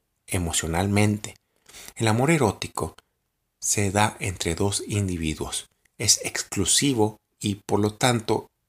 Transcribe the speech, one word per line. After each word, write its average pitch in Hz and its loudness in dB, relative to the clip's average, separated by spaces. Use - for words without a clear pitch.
emocionalmente. 101 0
El 113 0
amor 120 2
erótico 110 0
se 101 0
da 104 2
entre 90 -2
dos 98 0
individuos. 90 -4
Es 107 2
exclusivo - 0
y, 101 0
por - 0
lo 104 2
tanto, 117 0